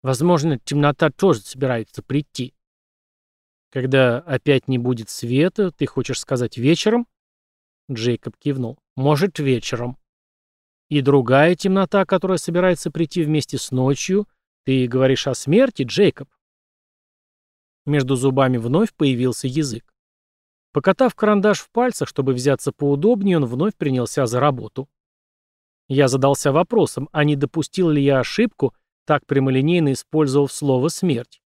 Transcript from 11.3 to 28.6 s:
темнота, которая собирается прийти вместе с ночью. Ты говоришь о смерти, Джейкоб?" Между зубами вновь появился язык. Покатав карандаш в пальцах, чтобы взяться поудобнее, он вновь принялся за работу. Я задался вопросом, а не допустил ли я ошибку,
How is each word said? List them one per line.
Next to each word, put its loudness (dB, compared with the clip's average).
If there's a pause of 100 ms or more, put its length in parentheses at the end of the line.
темнота, 0
которая 0
собирается 0
прийти -4
вместе -2
с -10
ночью. -2 (360)
Ты 0
говоришь 0
о -4
смерти, 0
Джейкоб?" 0 (1600)
Между 0
зубами 2
вновь 0
появился -2
язык. -6 (800)
Покатав 0
карандаш 0
в -20
пальцах, -2
чтобы -2
взяться -2
поудобнее, 0
он 2
вновь -4
принялся -2
за -2
работу. -2 (1000)
Я 4
задался 2
вопросом, 0
а 0
не 2
допустил -2
ли 2
я 4
ошибку, -2 (300)